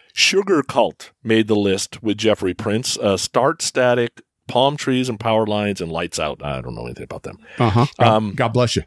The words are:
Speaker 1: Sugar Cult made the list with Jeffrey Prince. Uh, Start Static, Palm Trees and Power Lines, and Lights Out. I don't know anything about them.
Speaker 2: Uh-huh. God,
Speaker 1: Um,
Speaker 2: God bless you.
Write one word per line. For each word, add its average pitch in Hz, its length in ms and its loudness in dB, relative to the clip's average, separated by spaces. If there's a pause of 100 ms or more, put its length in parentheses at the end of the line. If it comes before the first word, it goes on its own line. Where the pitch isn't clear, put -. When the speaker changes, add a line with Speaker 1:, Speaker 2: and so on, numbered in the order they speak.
(120)
Speaker 1:
Sugar 185 520 2
Cult - 480 -2 (120)
made 110 240 2
the 107 80 2
list 101 480 -2
with 104 140 -2
Jeffrey 104 380 0
Prince. 110 420 -2
Uh, 107 180 4
Start 131 460 0
Static, 123 600 0 (260)
Palm 139 280 2
Trees 127 320 -2
and 113 120 -6
Power 110 260 0
Lines, 104 340 -2
and 82 120 -6
Lights 85 280 -6
Out. 76 240 -6
I 69 160 -6
don't 60 160 -12
know 57 120 -12
anything - 160 -14
about - 200 -16
them. - 140 -16 (220)
Speaker 2:
Uh-huh. 120 260 4 (120)
God, 123 100 4
Speaker 1:
Um, 107 260 2
Speaker 2:
God 123 160 -2
bless 120 260 0
you. 76 120 -2